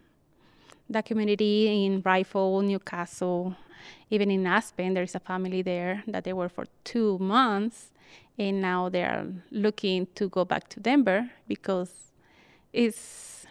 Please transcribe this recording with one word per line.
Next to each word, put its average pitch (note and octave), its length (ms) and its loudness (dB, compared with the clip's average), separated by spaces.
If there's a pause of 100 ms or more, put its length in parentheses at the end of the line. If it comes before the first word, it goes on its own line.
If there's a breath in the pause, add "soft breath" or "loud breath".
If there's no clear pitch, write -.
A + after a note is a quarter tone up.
(880 soft breath)
the A3 140 -2
community G#3 800 2
in G3 180 2
Rifle, F#3+ 600 2
Newcastle, F3+ 920 -4 (540 loud breath)
even G3+ 220 2
in F#3+ 160 2
Aspen. F#3 480 0
There F3+ 80 0
is F3+ 100 -6
a F#3 60 -8
family F#3 420 -4
there F3+ 460 -4
that F#3 160 -6
they F#3 100 -6
were F3+ 160 -4
for - 160 -10 (180)
two G#3+ 360 0
months, G#3+ 720 0 (480 soft breath)
and G3 200 -2
now F#3 300 0
they F3+ 140 -2
are - 240 -2 (240)
looking G3 640 0
to G3 140 -2
go F3+ 160 0
back - 240 -2
to - 100 -16
Denver A#3 500 4 (180)
because F#3 640 -4 (600 soft breath)
it's - 800 -4